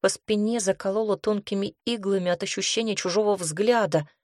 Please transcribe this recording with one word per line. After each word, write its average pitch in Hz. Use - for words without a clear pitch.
По 196
спине 214
закололо 196
тонкими 202
иглами 196
от 175
ощущения 208
чужого 202
взгляда. 180